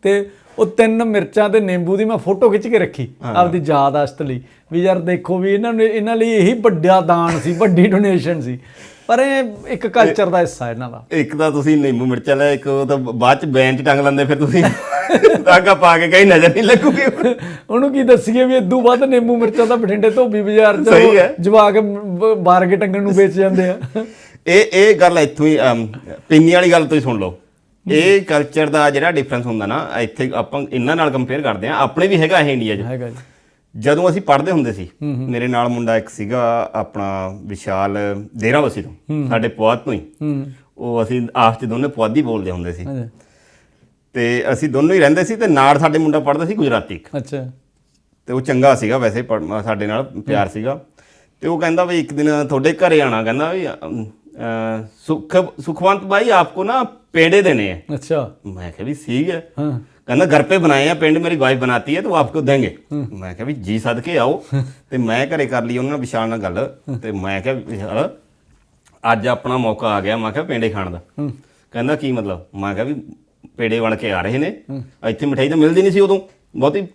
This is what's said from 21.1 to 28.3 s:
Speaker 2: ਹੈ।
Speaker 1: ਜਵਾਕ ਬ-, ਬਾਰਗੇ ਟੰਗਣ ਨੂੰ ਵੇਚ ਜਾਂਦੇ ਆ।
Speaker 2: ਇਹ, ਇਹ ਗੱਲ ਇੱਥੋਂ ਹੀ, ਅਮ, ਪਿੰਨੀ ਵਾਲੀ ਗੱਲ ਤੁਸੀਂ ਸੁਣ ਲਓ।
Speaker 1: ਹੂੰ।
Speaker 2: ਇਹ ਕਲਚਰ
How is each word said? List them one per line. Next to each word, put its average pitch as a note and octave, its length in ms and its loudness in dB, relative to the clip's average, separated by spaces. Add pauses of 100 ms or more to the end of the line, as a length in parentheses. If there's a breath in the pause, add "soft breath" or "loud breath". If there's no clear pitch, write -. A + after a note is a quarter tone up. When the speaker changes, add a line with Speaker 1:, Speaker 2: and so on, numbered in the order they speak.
Speaker 2:
ਹੈ। B3+ 220 4
Speaker 1:
ਜਵਾਕ G#3 380 6
ਬ-, G3+ 560 0
ਬਾਰਗੇ F3+ 420 4
ਟੰਗਣ G3 260 -2
ਨੂੰ G3+ 100 0
ਵੇਚ F#3 200 4
ਜਾਂਦੇ F#3 360 2
ਆ। F3+ 100 -4 (680 loud breath)
Speaker 2:
ਇਹ, F#3+ 260 6
ਇਹ G3 280 6
ਗੱਲ F3 180 6
ਇੱਥੋਂ D3 280 0
ਹੀ, D#3 120 4
ਅਮ, A#2 340 0 (360)
ਪਿੰਨੀ D#3+ 260 6
ਵਾਲੀ F3 180 6
ਗੱਲ E3 140 4
ਤੁਸੀਂ D3 160 0
ਸੁਣ A#2+ 180 -2
ਲਓ। F#2 180 -6 (520)
Speaker 1:
ਹੂੰ। D3 60 2
Speaker 2:
ਇਹ F#3+ 260 4
ਕਲਚਰ D3+ 440 -2